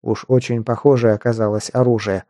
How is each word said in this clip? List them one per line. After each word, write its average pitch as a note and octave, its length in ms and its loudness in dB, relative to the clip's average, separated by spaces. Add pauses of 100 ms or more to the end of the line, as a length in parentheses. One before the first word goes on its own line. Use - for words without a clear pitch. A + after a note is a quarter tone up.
уж A2+ 260 -4
очень B2 360 0
похожее A#2+ 500 2
оказалось G#2+ 580 -4
оружие A2 580 0